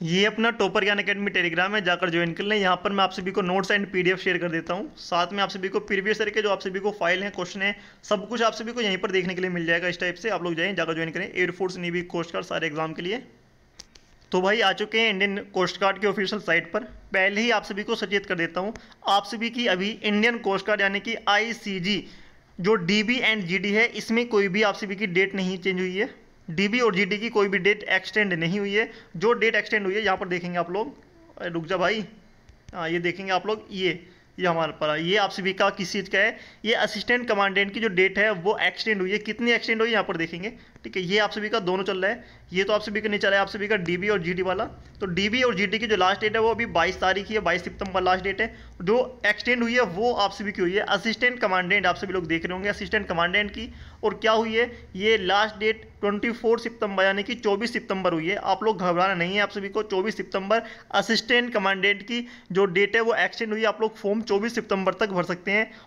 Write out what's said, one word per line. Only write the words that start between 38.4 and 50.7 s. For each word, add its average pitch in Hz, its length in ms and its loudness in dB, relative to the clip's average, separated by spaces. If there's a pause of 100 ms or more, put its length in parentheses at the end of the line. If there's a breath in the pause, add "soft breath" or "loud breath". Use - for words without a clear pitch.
एक्सटेंड 190 420 -2
हुई 185 100 -2
है। 208 80 0
कितनी 220 320 -2
एक्सटेंड 226 300 0
हुई 233 80 4
है 226 40 0
यहाँ 202 100 2
पर 180 140 -4
देखेंगे, 170 360 -6 (300 loud breath)
ठीक 220 140 -8
है। 185 60 -2
ये 190 160 2
आप 208 120 2
सभी 214 180 -4
का 226 120 0
दोनों 185 220 0
चल 196 140 -2
रहा 190 140 0
है, - 300 -12 (120)
ये 185 100 2
तो 208 100 2
आप 208 80 2
सभी 208 200 -4
का 214 80 -2
नहीं 208 100 0
चला 196 160 4
है, 196 60 6
आप 190 60 2
सभी 202 200 -4
का 214 100 4
डीबी 180 320 0
और 202 120 2
जीडी 175 200 -2
वाला। 185 240 0 (340 loud breath)
तो 208 80 -2
डीबी 202 360 0
और 233 120 2
जीडी 202 240 0
की 233 80 -2
जो 208 80 4
लास्ट 185 260 4
डेट 214 140 0
है 226 60 2
वो 220 80 4
अभी 226 180 0
बाईस 170 320 2
तारीख 190 280 0
ही 220 60 -6
है, 214 80 0
बाईस 175 220 0
सितंबर 190 380 -2
लास्ट 185 220 2
डेट 196 180 -2
है। 226 140 -2 (260 loud breath)
जो 214 440 2
एक्सटेंड 240 380 2
हुई 226 100 0
है 247 100 4
वो 208 320 0
आप 196 160 2
सभी 208 200 -6
की 202 100 -6
हुई 180 120 2